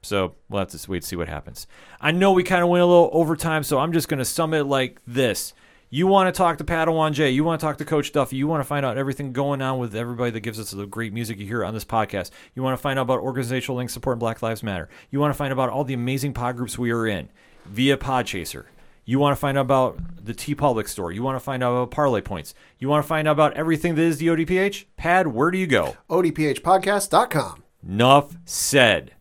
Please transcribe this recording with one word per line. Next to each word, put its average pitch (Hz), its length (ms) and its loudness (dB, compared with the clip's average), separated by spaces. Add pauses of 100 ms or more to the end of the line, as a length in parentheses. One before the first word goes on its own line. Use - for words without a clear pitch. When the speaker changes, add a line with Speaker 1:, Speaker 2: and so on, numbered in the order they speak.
Speaker 1:
So 95 320 -2 (140)
we'll 104 100 -4
have 92 100 -4
to - 80 -16
s-, - 100 -14
wait 90 160 -4
to - 40 -12
see 98 80 -8
what 82 140 -6
happens. 71 360 -12 (360)
I 151 100 0
know 190 220 4
we 180 100 4
kinda 180 240 2
went 175 160 4
a - 20 6
little 175 280 8
overtime, 156 500 0
so 135 160 0
I'm 165 140 0
just 165 160 0
gonna 135 160 0
sum 160 280 -2
it 151 100 2
like 135 440 -2
this. 120 460 -2 (360)
You 156 160 0
wanna 190 280 4
talk 170 240 2
to 151 80 -8
Padawan 160 480 2
J, 139 160 2
you 139 160 2
wanna 165 140 0
talk 156 180 -4
to 147 80 -8
Coach 147 260 -2
Duffy, 135 240 0
you 135 100 -2
wanna 151 200 0
find 143 200 -2
out 120 120 -2
everything 135 340 -4
going 139 300 -2
on 131 180 -2
with 113 160 -4
everybody 120 360 -4
that 110 100 -6
gives 110 180 -8
us 107 120 -10
the 98 140 -8
great 107 280 -8
music 110 260 -6
you 101 80 -10
hear 113 160 -2
on 98 100 -4
this 110 120 -8
podcast. 104 440 -2 (240)
You 127 80 -8
wanna 131 140 -2
find 135 240 -4
out 131 40 0
about 123 180 0
organizational 127 560 -4
links 123 160 -6
supporting 123 260 -4
Black 113 220 -4
Lives 113 200 -4
Matter. 92 280 -6 (220)
You 139 100 -2
wanna 147 120 2
find 139 180 -4
out - 20 -2
about 127 160 0
all 131 160 -4
the 135 80 -6
amazing 127 400 -2
pod 120 240 -4
groups 123 200 -6
we 123 140 0
are 113 160 0
in 92 220 -4 (360)
via 127 300 2
Podchaser. 113 680 -4 (400)
You 123 120 0
wanna 143 200 2
find 139 200 -2
out 139 40 2
about 131 360 2 (240)
the 113 120 -10
TeePublic 139 560 -2
store. 87 240 -6
You 110 100 -6
wanna 131 160 -4
find 127 240 -4
out 123 80 2
about 123 200 -2
Parlay 135 280 2
Points. 90 340 -10 (260)
You 131 100 -4
wanna 151 140 2
find 156 220 -2
out 156 60 4
about 147 220 4
everything 160 420 0
that 156 60 2
is 165 160 2
the 165 120 0
O 165 60 2
D 160 100 0
P 180 120 0
H? 202 300 -2 (100)
Pad, 175 300 2
where 139 240 2
do 185 60 -2
you 185 100 0
go? 92 280 2 (140)
Speaker 2:
O 170 120 2
D 170 100 2
P 156 160 0
H 135 140 -2
podcast 190 480 2
dot 220 200 4
com. - 340 -4 (240)
Speaker 1:
Enough 127 560 4
said. 110 760 2